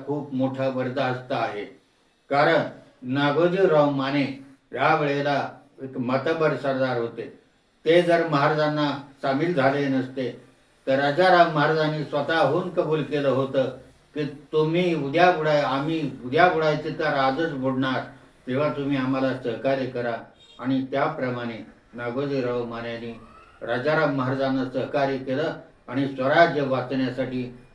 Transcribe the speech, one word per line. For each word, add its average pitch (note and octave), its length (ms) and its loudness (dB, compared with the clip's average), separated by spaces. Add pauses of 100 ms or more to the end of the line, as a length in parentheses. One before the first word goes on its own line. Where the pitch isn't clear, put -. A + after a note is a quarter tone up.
खूप C#3 260 -4
मोठा C3 360 -2
बरदास्त B2+ 600 -4
आहे, G#2 340 -4 (640)
कारण D3 320 4 (400)
नागोजीराव D3 880 4
माने C#3 340 0 (500)
या D3 220 2
वेळेला C#3+ 540 0 (340)
एक C3+ 140 -10
मातबर C#3 580 0
सरदार C3 420 -2
होते. A#2 420 -8 (460)
ते E3+ 160 8
जर E3+ 260 4
महाराजांना D3+ 640 2 (300)
सामील D3 320 0
झाले C#3 340 2
नसते, B2+ 540 -4 (460)
तर C3+ 120 2
राजाराम E3 520 6
महाराजांनी D#3 520 0
स्वतःहून D#3+ 680 0
कबूल D#3 340 -2
केलं C#3 260 0
होतं C3 480 0 (380)
की, D3+ 100 -4
"तुम्ही D#3+ 680 0
उद्या D3+ 360 4
बुडाय-, D3+ 340 2
आम्ही C#3+ 460 -2 (140)
उद्या D#3 220 4
बुडायचे D#3 520 -2
तर D#3+ 60 -2
आजच C#3+ 480 0
बुडणार, C3 480 -2 (460)
तेव्हा C#3+ 220 0
तुम्ही C#3 280 -2
आम्हाला C3 360 0
सहकार्य C3 520 -2
करा." A#2+ 300 -4 (440)
आणि C3 320 0
त्याप्रमाणे A#2+ 760 -4 (280)
नागोजीराव B2 720 -4
माने A#2 280 -8
यांनी A#2 200 -10 (500)
राजाराम C#3+ 520 0
महाराजांना C3+ 580 0
सहकार्य C3+ 440 -2
केलं C#3 360 -4 (340)
आणि C3+ 200 -2
स्वराज्य C#3+ 540 2
वाचण्यासाठी B2+ 960 -4 (180)